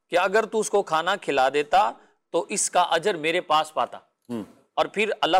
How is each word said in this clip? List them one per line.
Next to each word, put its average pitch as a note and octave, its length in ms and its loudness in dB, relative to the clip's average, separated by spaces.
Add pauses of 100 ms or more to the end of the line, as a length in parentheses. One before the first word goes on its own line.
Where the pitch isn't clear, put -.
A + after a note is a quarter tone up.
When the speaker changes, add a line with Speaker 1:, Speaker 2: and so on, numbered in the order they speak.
(100)
Speaker 1:
کہ E3+ 80 2
اگر G3 260 2
تو G#3+ 160 -4
اس G3+ 100 -4
کو G3+ 120 2
کھانا E3 340 -2
کھلا C3+ 360 0
دیتا F3 400 2 (380)
تو E3+ 180 -2
اس - 220 -4
کا F3+ 100 2
اجر E3+ 340 0
میرے E3 260 -2
پاس D3+ 340 -2
پاتا؟" A#2 240 -4 (320)
Speaker 2:
ہوں۔ A#2 120 -8 (320)
Speaker 1:
اور D#3 120 0
پھر G3+ 240 -4 (100)
اللہ D#3+ 200 2